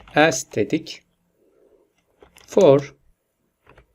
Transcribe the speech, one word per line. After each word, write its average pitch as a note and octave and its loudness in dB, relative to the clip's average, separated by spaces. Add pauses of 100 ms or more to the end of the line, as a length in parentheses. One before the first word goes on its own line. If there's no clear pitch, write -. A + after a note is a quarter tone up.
(140)
else D#3 -2
dedik. - -6 (1400)
For C#3+ 2 (1000)